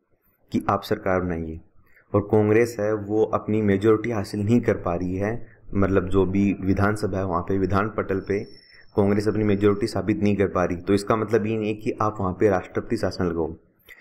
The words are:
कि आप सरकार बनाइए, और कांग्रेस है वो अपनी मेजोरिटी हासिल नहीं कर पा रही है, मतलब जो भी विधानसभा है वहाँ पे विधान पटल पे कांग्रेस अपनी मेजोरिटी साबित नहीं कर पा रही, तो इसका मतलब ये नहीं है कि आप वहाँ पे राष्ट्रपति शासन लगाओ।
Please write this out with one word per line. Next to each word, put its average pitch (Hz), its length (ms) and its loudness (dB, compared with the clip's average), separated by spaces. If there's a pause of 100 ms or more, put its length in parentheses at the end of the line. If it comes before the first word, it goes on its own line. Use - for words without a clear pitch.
(520)
कि - 160 -2
आप 101 140 0
सरकार 95 380 0
बनाइए, 82 400 -6 (540)
और 101 160 0
कांग्रेस 107 500 4
है 107 140 0
वो 104 300 0
अपनी 107 380 -2
मेजोरिटी 107 480 2
हासिल 104 340 -4
नहीं 117 160 4
कर 107 140 2
पा 87 200 -4
रही 92 220 -4
है, 107 400 -6 (180)
मतलब 95 340 2
जो 95 180 4
भी 101 340 2
विधानसभा 98 580 0
है 98 80 -2
वहाँ 87 160 -2
पे 98 160 -2
विधान 98 300 0
पटल 98 320 -4
पे 101 240 -2 (520)
कांग्रेस 104 320 2
अपनी 107 160 0
मेजोरिटी 104 420 2
साबित 101 360 -2
नहीं 101 140 2
कर 98 100 2
पा 90 180 0
रही, 87 120 -2
तो 95 180 0
इसका 110 220 0
मतलब 107 300 0
ये 110 100 -2
नहीं 107 120 -4
है 110 60 -2
कि 107 180 -6 (100)
आप 107 180 -2
वहाँ 92 200 -2
पे 110 80 4
राष्ट्रपति 98 480 -2
शासन 95 280 -2
लगाओ। 82 320 -4 (440)